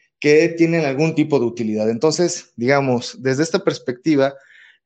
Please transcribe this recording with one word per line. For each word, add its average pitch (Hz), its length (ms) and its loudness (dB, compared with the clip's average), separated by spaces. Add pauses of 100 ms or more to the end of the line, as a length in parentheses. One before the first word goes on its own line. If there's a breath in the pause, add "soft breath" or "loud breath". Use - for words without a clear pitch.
(180)
que 156 300 4
tienen 165 360 0
algún 151 300 0
tipo 147 240 2
de 120 60 0
utilidad. 110 440 -2
Entonces, 156 680 -2
digamos, 127 640 -2
desde 131 220 0
esta 175 200 -2
perspectiva, 139 720 -2 (520 soft breath)